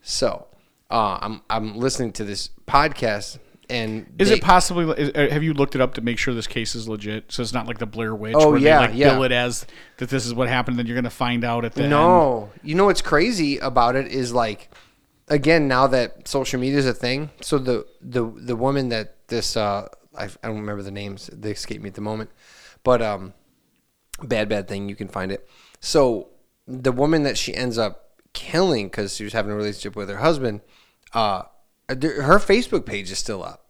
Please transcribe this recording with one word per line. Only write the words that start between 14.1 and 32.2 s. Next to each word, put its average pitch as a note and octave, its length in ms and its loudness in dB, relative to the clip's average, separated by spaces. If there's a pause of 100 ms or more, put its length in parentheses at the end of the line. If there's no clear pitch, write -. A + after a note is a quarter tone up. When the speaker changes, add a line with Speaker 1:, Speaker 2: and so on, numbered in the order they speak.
Speaker 1:
like, A2+ 360 -2 (580)
again, D3+ 380 4
now C3 200 4
that B2+ 420 0
social C3 320 -2
media C3+ 180 0
is C3+ 80 2
a B2 80 2
thing, C#3 360 -4 (100)
so - 180 -2
the, B2+ 280 -2 (160)
the, B2 340 -2
the A#2+ 200 -6
woman C3 340 0
that - 380 -8
this, - 280 -4
uh, G#2 320 -2 (280)
I, - 80 -8
I G2+ 40 -10 (200)
don't G#2+ 120 -6
remember G#2 220 -8
the G2 80 -12
names, G2 420 -12
they G#2 200 -8
escape - 280 -10
me G#2 80 -12
at F#2+ 60 -14
the G2+ 80 -12
moment, A2 260 -8 (540)
but, B2 180 4
um, G2 320 -6 (880)
bad, A#2 280 0
bad G2+ 180 -2
thing, G2+ 220 -6
you G2 60 -10
can G2 120 -10
find F#2+ 240 -6
it. - 160 -10 (320)
So B2 480 2 (400)
the B2+ 240 -2
woman D3 320 2
that B2 140 -2
she - 160 -4
ends B2 240 -4
up G#2 320 -4 (220)
killing D#3+ 580 0
'cause G2 260 -6
she G#2+ 80 -8
was G#2 80 -8
having G#2 200 -2
a G#2 40 -4
relationship G#2 400 -6
with G2+ 120 -8
her G2 100 -10
husband, C3 420 0 (540)
uh, G#2 280 0 (460)
th-, C3 340 -2